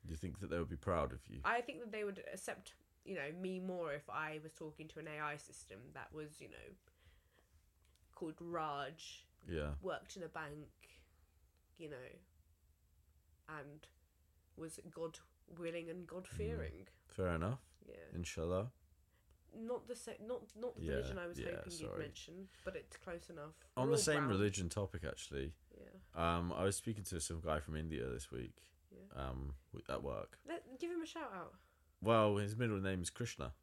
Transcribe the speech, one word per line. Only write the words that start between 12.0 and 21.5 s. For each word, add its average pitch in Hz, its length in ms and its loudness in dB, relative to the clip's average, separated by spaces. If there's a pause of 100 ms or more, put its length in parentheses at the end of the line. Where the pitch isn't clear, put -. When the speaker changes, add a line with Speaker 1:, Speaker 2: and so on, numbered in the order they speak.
Speaker 2:
and 147 380 -10 (680)
was 160 220 -8 (160)
God-willing 165 960 -6
and 175 160 -6
God-fearing. 160 680 -2
Speaker 1:
Mm. 95 140 -12 (280)
Fair 90 200 6
enough. 98 260 4 (280)
Speaker 2:
Yeah. - 60 -14 (200)
Speaker 1:
Inshallah. 87 560 2 (880)
Speaker 2:
Not 240 300 -2
the 240 80 -4
sa-, - 160 -8 (120)
not, 240 180 -2 (140)
not 240 200 -4
the 82 80 -4
Speaker 1:
Yeah, 76 80 4
Speaker 2:
religion 69 260 2
I - 80 -2
was - 140 -4
Speaker 1:
yeah, - 60 -2 (100)